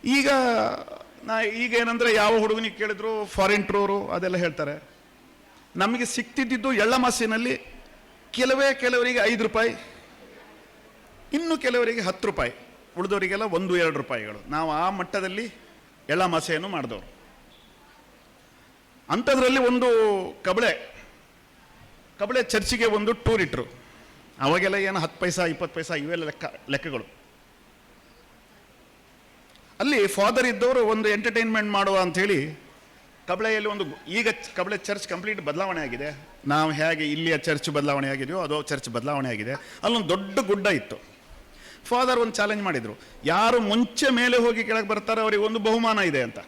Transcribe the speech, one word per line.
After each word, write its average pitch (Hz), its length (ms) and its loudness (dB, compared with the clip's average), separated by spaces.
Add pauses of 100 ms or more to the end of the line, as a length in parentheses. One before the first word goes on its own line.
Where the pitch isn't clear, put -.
ಈಗ 277 240 2 (960)
ನಾ, 220 180 -2
ಈಗ 226 320 -2
ಏನಂದ್ರೆ, 233 400 2
ಯಾವ 214 240 4
ಹುಡುಗನಿಗೆ 220 360 0
ಕೇಳಿದ್ರು 214 500 -4
ಫಾರಿನ್ 196 440 2
ಟೂರು 202 400 0
ಅದೆಲ್ಲ 180 280 -2
ಹೇಳ್ತಾರೆ. 156 460 -4 (960)
ನಮಗೆ 233 280 0
ಸಿಕ್ತಿದ್ದಿದ್ದು 254 680 -2
ಎಳ್ಳಮಾಸಿನಲ್ಲಿ 233 880 2 (720)
ಕೆಲವೇ 262 440 4
ಕೆಲವರಿಗೆ 247 440 2
ಐದು 220 240 2
ರೂಪಾಯಿ, 220 280 2 (1600)
ಇನ್ನು 320 260 -2
ಕೆಲವರಿಗೆ 240 420 0
ಹತ್ತು 190 260 -4
ರೂಪಾಯಿ, 135 260 -2 (460)
ಉಳಿದವರಿಗೆಲ್ಲ 196 440 -2
ಒಂದು 180 340 0
ಎರಡು 160 200 2
ರೂಪಾಯಿಗಳು. 107 540 -6
ನಾವು 156 220 -2
ಆ 165 180 0
ಮಟ್ಟದಲ್ಲಿ 196 640 -6 (540)
ಎಳ್ಳಮಾಸೆಯನ್ನು 170 600 0
ಮಾಡಿದವರು. 127 440 -8 (2000)
ಅಂಥದ್ರಲ್ಲಿ 262 500 2
ಒಂದು 247 260 4 (560)
ಕಬಳೆ, 190 520 0 (1200)
ಕಬಳೆ 240 240 0
ಚರ್ಚಿಗೆ 226 420 0
ಒಂದು 214 280 2
ಟೂರ್ 226 300 0
ಇಟ್ರು. 127 220 -4 (760)
ಅವಾಗೆಲ್ಲ 180 340 2
ಏನು 196 260 0
ಹತ್ತು 160 200 -6
ಪೈಸಾ, 180 260 0
ಇಪ್ಪತ್ತು 165 280 -4
ಪೈಸಾ, 165 200 -6
ಇವೆಲ್ಲ 160 300 -4
ಲೆಕ್ಕ, 151 200 -8 (260)
ಲೆಕ್ಕಗಳು. 139 520 -6 (2500)
ಅಲ್ಲಿ 208 260 4
ಫಾದರ್ 226 400 4
ಇದ್ದವರು 240 380 4
ಒಂದು 220 240 2
ಎಂಟರ್ಟೈನ್ಮೆಂಟ್ 214 640 0
ಮಾಡುವ 196 300 2
ಅಂಥೇಳಿ 175 640 0 (640)
ಕಬಳೆಯಲ್ಲಿ 214 400 0
ಒಂದು 208 160 -4
ಗು-, 135 240 -10
ಈಗ 214 200 0
ಚ-, - 280 -4
ಕಬಳೆ 202 200 -2
ಚರ್ಚ್ 202 320 -6
ಕಂಪ್ಲೀಟ್ 190 320 -6
ಬದಲಾವಣೆ 165 400 -2
ಆಗಿದೆ. 139 480 -8 (180)
ನಾವು 156 240 2
ಹೇಗೆ 151 420 0
ಇಲ್ಲಿಯ 160 260 0
ಚರ್ಚ್ 151 320 -2
ಬದಲಾವಣೆ 143 380 0
ಆಗಿದೆಯೋ, 139 320 -4
ಅದೋ 151 220 -2
ಚರ್ಚ್ 139 260 -6
ಬದಲಾವಣೆ 131 400 -4
ಆಗಿದೆ. 113 240 -6 (300)
ಅಲ್ಲೊಂದು 214 260 0
ದೊಡ್ಡ 196 300 -2
ಗುಡ್ಡ 202 280 0
ಇತ್ತು. 175 300 -2 (880)
ಫಾದರ್ 247 360 2
ಒಂದು 226 120 0
ಚಾಲೆಂಜ್ 208 300 -2
ಮಾಡಿದ್ರು, 123 380 -6 (240)
"ಯಾರು 220 360 4
ಮುಂಚೆ 233 500 2
ಮೇಲೆ 247 260 4
ಹೋಗಿ 233 280 2
ಕೆಳಗೆ 220 240 -2
ಬರ್ತಾರೋ 220 320 -2
ಅವರಿಗೆ 214 220 2
ಒಂದು 220 160 0
ಬಹುಮಾನ 220 400 2
ಇದೆ" 147 240 2
ಅಂತ. 113 260 -6